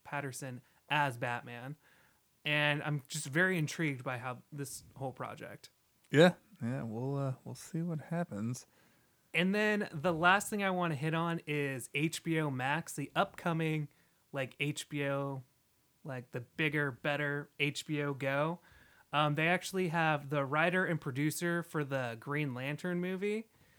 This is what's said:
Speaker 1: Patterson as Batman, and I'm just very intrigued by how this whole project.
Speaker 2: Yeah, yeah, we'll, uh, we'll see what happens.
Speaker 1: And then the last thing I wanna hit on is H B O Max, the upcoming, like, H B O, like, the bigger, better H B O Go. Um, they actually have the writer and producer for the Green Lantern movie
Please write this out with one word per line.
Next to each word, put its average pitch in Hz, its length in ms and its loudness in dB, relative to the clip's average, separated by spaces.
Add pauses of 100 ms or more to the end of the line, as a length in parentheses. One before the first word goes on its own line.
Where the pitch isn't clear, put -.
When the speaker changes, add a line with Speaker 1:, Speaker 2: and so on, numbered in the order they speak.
Speaker 1:
Patterson 135 580 -8 (300)
as 143 240 2
Batman, 120 600 -6 (680)
and 147 380 2
I'm 147 260 -2
just 151 200 -8
very 180 280 2
intrigued 147 460 0
by 127 160 -4
how 123 200 -8 (140)
this 139 300 -10 (140)
whole 127 160 -6
project. - 580 -12 (400)
Speaker 2:
Yeah, 165 220 10 (280)
yeah, 131 220 -2
we'll, 123 340 -4
uh, 139 160 -2 (120)
we'll 127 100 -10
see - 260 -6
what 165 200 -2 (100)
happens. 123 560 -4 (680)
Speaker 1:
And 185 220 4
then 208 380 2
the 165 200 0
last 180 380 4
thing 202 140 -2
I 190 60 2
wanna 175 260 0
hit 156 180 0
on 165 320 0
is 139 480 -2
H 156 300 0
B 160 160 2
O 151 100 0
Max, 139 440 -2
the - 200 -6
upcoming, 165 720 0 (460)
like, 135 260 -4
H 143 300 -4
B 143 180 -2
O, 139 380 -2 (600)
like, 127 280 -10
the 127 80 -6
bigger, 147 500 0
better 143 580 -2 (120)
H 143 260 0
B 147 160 0
O 143 100 0
Go. 139 460 0 (540)
Um, 147 240 4
they 156 100 4
actually 185 420 2
have 156 420 2
the 143 140 2
writer 170 400 4
and 165 160 0
producer 156 600 0
for 151 220 -4
the 131 340 -2
Green 143 360 -2
Lantern 147 460 -4
movie 190 460 -2 (320)